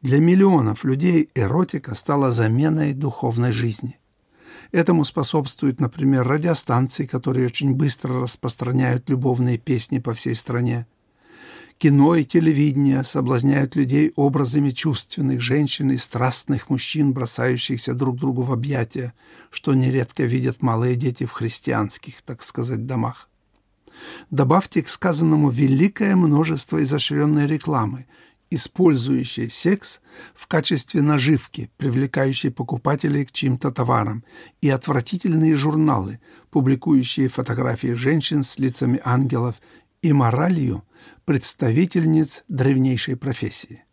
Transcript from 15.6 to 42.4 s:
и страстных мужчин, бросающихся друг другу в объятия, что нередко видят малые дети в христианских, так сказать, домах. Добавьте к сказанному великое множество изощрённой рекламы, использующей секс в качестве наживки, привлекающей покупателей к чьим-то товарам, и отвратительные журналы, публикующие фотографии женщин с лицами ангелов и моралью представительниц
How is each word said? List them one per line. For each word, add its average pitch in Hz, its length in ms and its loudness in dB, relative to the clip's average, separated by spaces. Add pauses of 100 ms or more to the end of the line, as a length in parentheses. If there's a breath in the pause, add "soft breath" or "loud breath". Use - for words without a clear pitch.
и 131 60 2
страстных 127 760 -2
мужчин, 143 420 0
бросающихся 127 840 -4
друг 127 220 -2
другу 127 260 -2
в 127 100 -2
объятия, 123 600 -4 (380 loud breath)
что - 240 -2
нередко 131 480 0
видят 127 400 -2
малые 123 340 0
дети 123 280 -2
в 117 80 -8
христианских, - 920 -6
так 123 200 -14
сказать, 120 440 -6
домах. 123 420 -6 (1000 loud breath)
Добавьте 147 520 2
к - 60 -6
сказанному 156 640 2
великое 143 680 2
множество 160 640 2
изощрённой 147 640 0
рекламы, 139 600 -2 (440 soft breath)
использующей 127 1000 0
секс - 500 -2 (340 loud breath)
в - 120 -20
качестве 151 560 -2
наживки, 143 720 0
привлекающей 135 720 -2
покупателей 139 760 -2
к - 80 -20
чьим-то 131 380 -2
товарам, 113 540 -2 (360 loud breath)
и 151 80 2
отвратительные 156 880 0
журналы, 139 640 0 (300 soft breath)
публикующие 135 800 2
фотографии 123 680 -4
женщин 143 500 0
с - 140 -8
лицами 135 460 0
ангелов 123 560 0 (420 soft breath)
и 160 100 2
моралью 131 720 2 (400 loud breath)
представительниц 156 1200 0